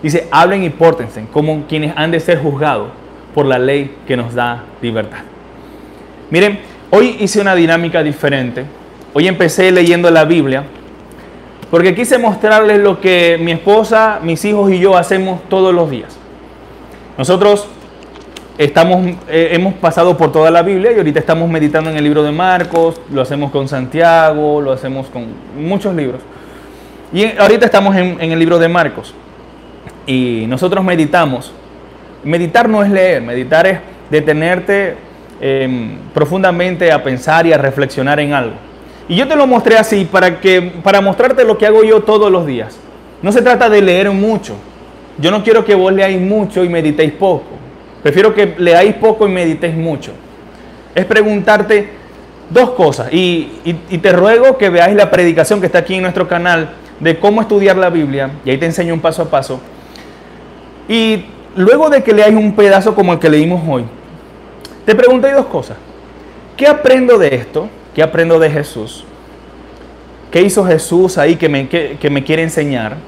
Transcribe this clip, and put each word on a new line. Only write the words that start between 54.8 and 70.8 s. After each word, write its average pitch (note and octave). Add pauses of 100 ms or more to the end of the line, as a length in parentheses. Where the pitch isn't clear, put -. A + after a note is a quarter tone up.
la G3+
predicación F3
que F3+
está F3
aquí F3+
en F#3
nuestro F#3
canal E3+ (300)
de D#3+
cómo G#3
estudiar G3+
la F#3
Biblia. C#3 (120)
Y B2+
ahí C3+
te D#3+
enseño E3+
un D#3+
paso D#3+
a D#3+
paso. C3+ (1300)
Y A3 (300)
luego C4
de C#4
que A3
leáis G#3
un G#3+
pedazo G3
como F3+
el E3
que D#3+
leímos D#3+
hoy, B2+ (1000)
te G#3+
preguntáis B3+
dos C#4
cosas. C3 (800)
¿Qué C#4
aprendo B3+
de D3+
esto? D3+ (260)
¿Qué D#3
aprendo E3
de D#3
Jesús? D3 (1200)
¿Qué E3+
hizo G3
Jesús F3+